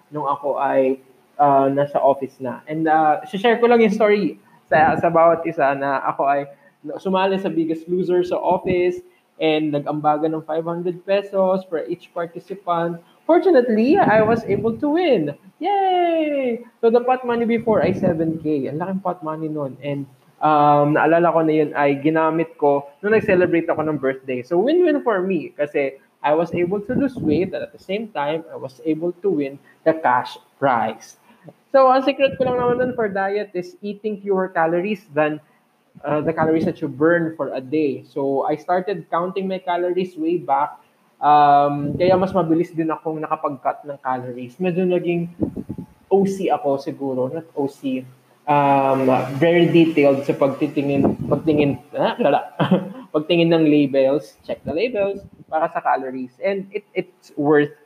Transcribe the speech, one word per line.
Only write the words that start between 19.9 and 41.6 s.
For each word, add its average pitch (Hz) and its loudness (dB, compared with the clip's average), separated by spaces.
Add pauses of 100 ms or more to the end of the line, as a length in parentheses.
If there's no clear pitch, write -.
um, 147 4
naalala 160 4
ko 165 4
na 156 2
yun 156 2
ay 143 0
ginamit 160 0
ko 143 2 (160)
nung 208 0
nag-celebrate 180 2
ako 160 -2
ng 156 -4
birthday. 131 -4
So, 170 -2
win-win 302 2
for 220 0
me 175 -4
kasi 147 -4 (240)
I 143 0
was 170 0
able 175 -2
to 247 -8
lose 269 -2
weight 156 0
and - -8
at 120 -12
the - -20
same 208 -6
time, 151 -4
I 135 -16
was 127 -14
able 160 -2
to 202 -4
win 143 -4 (260)
the 160 4
cash 123 -2 (180)
prize. 113 -2 (580)
So, 262 6
ang 269 2
secret 269 0
ko 254 0
lang 247 -2
naman 247 0
nun 247 -2
for 226 -2
diet 202 -4
is 180 -10
eating 208 -8
fewer 185 0
calories 175 -2
than, 151 -2 (560)
uh, 147 -2
the 165 0
calories 160 0
that 170 -4
you 151 -6
burn 160 0
for 131 -6
a 131 -6
day. 131 -2
So, 139 -2
I 151 -2
started 180 -4
counting 185 -4
my 190 -6
calories 180 -4
way 165 -2
back. 139 -2 (400)
Um, 143 4